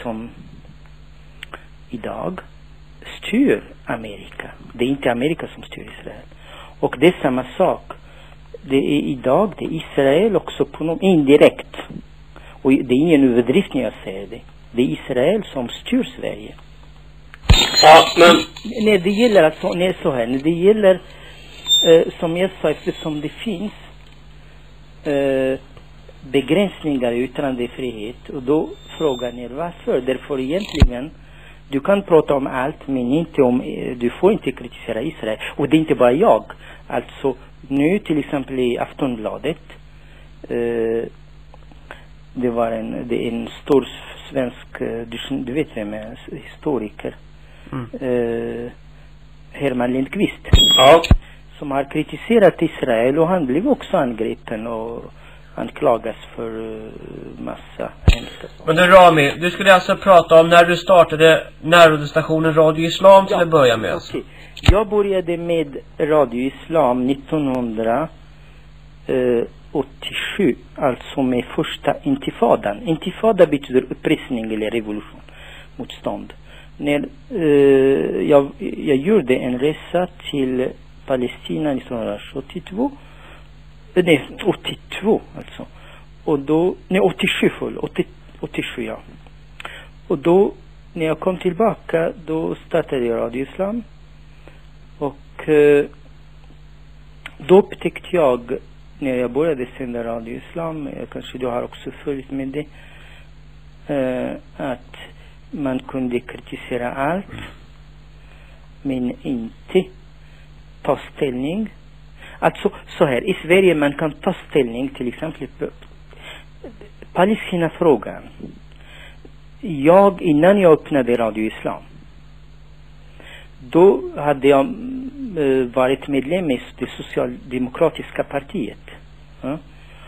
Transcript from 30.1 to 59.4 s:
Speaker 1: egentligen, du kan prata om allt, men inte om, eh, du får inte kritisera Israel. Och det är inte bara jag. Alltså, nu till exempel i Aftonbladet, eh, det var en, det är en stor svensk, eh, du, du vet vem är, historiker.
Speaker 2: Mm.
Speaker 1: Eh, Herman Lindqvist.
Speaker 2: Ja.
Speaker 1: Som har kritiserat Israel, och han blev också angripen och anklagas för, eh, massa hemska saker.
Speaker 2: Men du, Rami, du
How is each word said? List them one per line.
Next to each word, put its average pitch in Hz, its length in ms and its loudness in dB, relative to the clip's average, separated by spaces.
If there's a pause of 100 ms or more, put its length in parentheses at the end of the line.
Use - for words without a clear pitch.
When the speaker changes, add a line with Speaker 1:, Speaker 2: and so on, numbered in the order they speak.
Speaker 1:
egentligen, 135 720 0 (580)
du 139 100 -2
kan 202 220 0
prata 156 340 4
om 139 120 -2
allt, 139 400 -6
men 127 240 -2
inte 156 300 0
om, 123 200 2
eh, 139 360 -8
du 120 120 -2
får - 220 0
inte 156 200 -4
kritisera - 500 -10
Israel. 113 360 -6 (180)
Och 143 140 -2
det 156 80 4
är - 20 6
inte 156 160 0
bara 123 180 4
jag. 143 300 4 (440)
Alltså, 127 480 -6 (320)
nu 147 320 0
till 160 200 -4
exempel 135 400 -6
i 123 180 0
Aftonbladet, 113 840 -6 (880)
eh, 117 540 -2 (1300)
det 123 160 -2
var 117 220 -2
en, 117 360 -8
det 117 200 -4
är 117 40 -6
en 117 180 -8 (140)
stor 135 240 2 (420)
svensk, 127 520 -8
eh, 117 260 -8
du, 117 100 -14 (120)
du 135 240 -6
vet 143 200 -4
vem 104 200 -8
är, 107 260 -14 (120)
historiker. 123 840 -8 (560)
Speaker 2:
Mm. 131 220 -10
Speaker 1:
Eh, 120 800 -4 (800)
Herman 127 420 -2
Lindqvist. 135 560 -4 (280)
Speaker 2:
Ja. 147 240 8 (580)
Speaker 1:
Som 147 120 -8
har 139 200 -2
kritiserat 165 720 2
Israel, 131 580 0
och 160 80 4
han 180 180 0
blev 147 220 0
också 233 300 -2
angripen 117 720 -4
och 117 360 -10 (520)
anklagas 117 600 -2 (200)
för, 113 400 -10
eh, 110 160 -14 (520)
massa 57 480 -12 (160)
hemska - 400 0
saker. - 180 -18
Speaker 2:
Men 160 100 2
du, 180 120 4
Rami, 170 520 8
du 175 120 -2